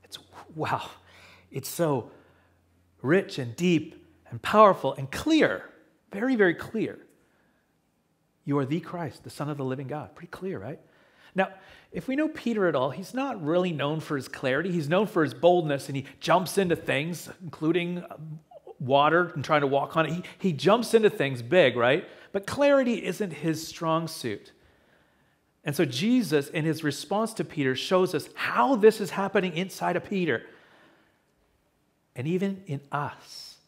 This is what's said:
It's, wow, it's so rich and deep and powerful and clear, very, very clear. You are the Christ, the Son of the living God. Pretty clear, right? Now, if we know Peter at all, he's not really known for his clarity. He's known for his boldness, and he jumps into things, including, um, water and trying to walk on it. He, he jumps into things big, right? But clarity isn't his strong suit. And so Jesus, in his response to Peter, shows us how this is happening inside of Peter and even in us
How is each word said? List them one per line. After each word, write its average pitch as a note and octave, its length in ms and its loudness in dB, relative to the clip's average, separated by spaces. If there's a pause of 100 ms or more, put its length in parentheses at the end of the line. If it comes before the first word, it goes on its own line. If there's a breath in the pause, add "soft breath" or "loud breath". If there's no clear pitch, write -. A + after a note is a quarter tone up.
It's, - 140 -18 (360)
wow, - 340 -4 (600 loud breath)
it's - 180 -10
so D3 420 -2 (920 loud breath)
rich F3+ 360 0
and A#2+ 180 -8
deep E3 500 0 (240)
and A#2+ 100 -10
powerful G3 540 4
and C3+ 160 -10
clear, A#3 600 0 (420)
very, B3 220 -2
very F#3+ 200 4
clear. D3 440 -6 (1500)
You C#3+ 140 0
are C#3 60 2
the D3+ 160 -2
Christ, E3+ 420 -10
the A#2+ 80 -16
Son D3 200 -8
of C#3+ 80 -8
the C3+ 60 -6
living C3 220 -6
God. C#3 280 -10
Pretty F3 160 -20
clear, F3+ 280 -10
right? A2+ 220 -12 (540 soft breath)
Now, F#3+ 160 0 (420 loud breath)
if - 160 -8
we C4 80 -2
know D#4 120 0
Peter A#3 380 -2
at D#3+ 80 2
all, C3+ 160 0
he's E3 220 -12
not B3 320 -6
really F3+ 260 2
known D3+ 300 -2
for D3+ 160 -6
his B2+ 120 -6
clarity. D3 440 -2
He's D#3 160 -2
known F#3+ 180 4
for F3+ 160 0
his B2+ 120 0
boldness, D#3+ 540 2
and C#3 80 -6
he C3 100 -6 (140 loud breath)
jumps E3+ 380 2
into F3+ 160 2
things, C#3+ 540 -4 (140)
including, F3 680 -2
um, D#3 300 -14 (400)
water D3+ 540 4
and C#3 100 -6
trying D3+ 160 4
to C#3+ 60 2
walk C#3 300 0
on D#3+ 100 2
it. D3 60 -4
He, F3 100 -6 (160 loud breath)
he F#3+ 160 0
jumps G3+ 400 2
into G#3+ 160 6
things C#3 320 -2
big, B2+ 340 6
right? B2+ 320 2 (240 loud breath)
But G3 140 -4
clarity C4+ 580 2
isn't F#3 280 -4
his D#3+ 360 -4
strong D#3+ 400 -2
suit. - 440 -8 (1120 soft breath)
And D3 140 -6
so F3+ 80 2
Jesus, D3+ 640 0
in D#3 160 -4
his D#3 180 -2
response G3+ 520 -4
to E3+ 100 -4
Peter, C3 320 -2
shows F#3 380 0
us C3+ 200 -4
how B3 420 0
this G#3+ 240 6
is F#3+ 100 -4
happening F#3+ 440 -2
inside F3 420 -4
of F3 120 -6
Peter D#3+ 380 0 (1700 soft breath)
and B2 100 -6
even F#3+ 400 -2
in C#3 140 -6 (100)
us - 680 -8 (120)